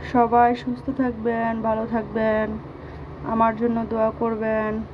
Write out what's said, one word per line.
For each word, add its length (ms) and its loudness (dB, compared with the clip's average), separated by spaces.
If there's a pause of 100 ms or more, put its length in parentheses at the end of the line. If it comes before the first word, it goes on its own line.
(120)
সবাই 380 6 (120)
সুস্থ 240 -6 (160)
থাকবেন, 500 0 (160)
ভালো 160 0 (100)
থাকবেন, 520 0 (840)
আমার 240 4
জন্য 220 0 (120)
দোয়া 200 2 (100)
করবেন। 520 0 (220)